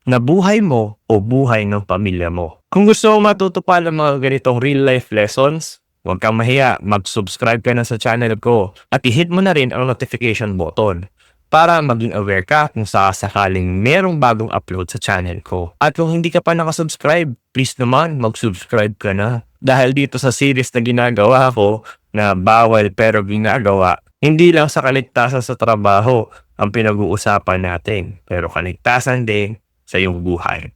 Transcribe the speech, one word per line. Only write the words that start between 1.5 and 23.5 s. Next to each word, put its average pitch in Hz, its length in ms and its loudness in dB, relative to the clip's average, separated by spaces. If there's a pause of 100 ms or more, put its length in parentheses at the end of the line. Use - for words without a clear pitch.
ng 101 240 -4
pamilya 92 400 -2
mo? 85 400 -8
Kung 190 160 2
gusto 214 320 4
mo 208 160 4
matuto 190 320 -2
pa 180 160 2
ng 165 160 -2
mga 151 240 0
ganitong 131 400 0
real 135 240 0
life 127 300 0
lessons, 135 680 -2 (220)
huwag 92 160 -4
kang 113 240 0
mahiya, 127 400 2
mag-subscribe 104 800 -2
ka - 160 -2
na 117 80 -2
sa 113 160 -6
channel 117 400 0
ko 113 320 0 (160)
at 135 160 0
i-hit 147 240 2
mo 185 160 2
na 185 80 2
rin 135 160 2
ang 123 160 -4
notification 113 720 -4
button 90 480 -2 (440)
para 165 320 4
maging 117 320 -2
aware 98 320 -2
ka 151 260 0
kung 110 140 -4
sasakaling 95 960 0
merong 165 400 0
bagong 113 320 0
upload 92 320 -6
sa - 160 -12
channel 90 400 -4
ko. 90 400 -8
At 147 160 0
kung 165 160 -2
hindi 170 160 -2
ka 170 160 -2
pa 165 80 0
nakasubscribe, 160 800 -2 (180)
please 131 300 -4
naman 135 400 0
mag-subscribe 107 800 -2
ka 98 160 -2
na. 110 260 -4 (140)
Dahil 131 400 2
dito 135 240 -2
sa 135 80 0
series 127 480 0
na 120 80 0
ginagawa 120 640 2
ko 107 320 0 (320)
na 104 240 0
bawal 110 560 4
pero 107 320 2
ginagawa, 101 720 0 (240)